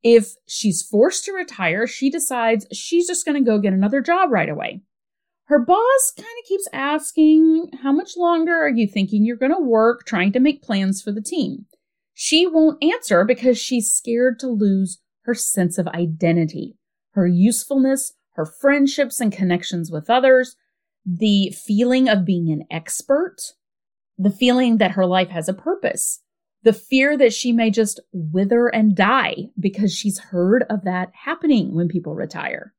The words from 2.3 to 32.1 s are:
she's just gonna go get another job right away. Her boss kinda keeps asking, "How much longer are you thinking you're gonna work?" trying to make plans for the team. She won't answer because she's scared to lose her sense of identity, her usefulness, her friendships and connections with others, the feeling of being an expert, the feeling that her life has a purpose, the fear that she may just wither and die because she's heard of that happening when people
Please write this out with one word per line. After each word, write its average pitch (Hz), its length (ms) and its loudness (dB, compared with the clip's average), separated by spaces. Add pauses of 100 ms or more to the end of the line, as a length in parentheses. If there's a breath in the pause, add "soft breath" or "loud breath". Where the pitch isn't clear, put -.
she's 339 340 -2
just 349 180 -6
gonna 294 160 -2
go 220 180 2
get 196 140 0
another 208 280 0
job 349 280 0
right 202 200 0
away. - 320 -10 (640)
Her 285 140 2
boss 466 560 2
kinda 440 140 -18 (160)
keeps 392 280 -4
asking, 311 1000 2 (100)
"How 277 120 0
much 339 240 -4
longer 339 360 0
are 320 160 0
you 233 160 0
thinking 202 400 0
you're 233 120 -4
gonna 311 240 0
work?" 233 440 2
trying 190 280 -2
to 254 80 0
make 285 200 2
plans 196 400 -4
for 208 120 -8
the 214 80 -8
team. 277 460 -6 (460)
She 330 320 2
won't 311 380 2
answer 302 400 2
because 247 340 2
she's - 360 -2
scared 240 460 0
to 269 80 -8
lose 196 520 0 (300)
her 220 60 -2
sense 180 420 -2
of 170 120 -2
identity, 165 840 -2 (360)
her 185 160 2
usefulness, 262 840 0 (180)
her 156 160 -6
friendships 277 760 0
and 214 100 0
connections 175 600 -2
with 156 180 -10
others, 254 460 4 (500)
the 196 460 2
feeling 247 580 0
of 196 160 2
being 170 240 0
an 151 220 -4
expert, 277 640 -4 (800)
the 196 140 2
feeling 247 460 2
that 190 160 2
her 190 120 2
life 180 240 0
has 165 180 -6
a 190 60 -4
purpose, - 680 -6 (400)
the 220 100 6
fear 269 420 0
that 254 160 2
she 247 200 -4
may 226 180 2
just 214 300 -2 (120)
wither 196 580 -2
and 214 260 2
die 208 400 0 (240)
because 196 340 -2
she's 196 240 -6
heard 190 500 0
of 196 160 -6
that 185 300 -4
happening 294 640 0
when 170 120 0
people 165 280 -6